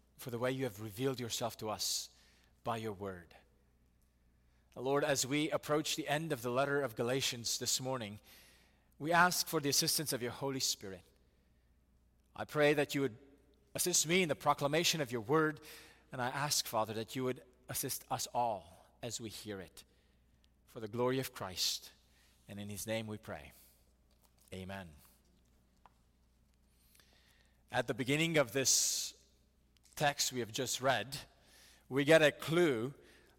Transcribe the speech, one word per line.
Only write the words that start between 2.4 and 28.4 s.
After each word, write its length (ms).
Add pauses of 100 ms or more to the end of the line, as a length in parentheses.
by 140
your 160
word. 400 (1400)
Lord, 280
as 220
we 240
approach 480
the 100
end 240
of 100
the 80
letter 320
of 140
Galatians 640
this 240
morning, 380 (800)
we 120
ask 360
for 120
the 80
assistance 460
of 80
your 100
Holy 300
Spirit. 400 (1400)
I 80
pray 280
that 220
you 60
would 160 (580)
assist 320
me 160
in 60
the 60
proclamation 680
of 100
your 100
word, 380 (540)
and 80
I 60
ask, 400
Father, 260
that 240
you 80
would 160 (260)
assist 420
us 240
all 540 (140)
as 180
we 80
hear 320
it. 240 (840)
For 100
the 80
glory 320
of 140
Christ, 580 (560)
and 140
in 80
his 180
name 200
we 100
pray. 340 (1000)
Amen. 320 (3000)
At 140
the 60
beginning 440
of 160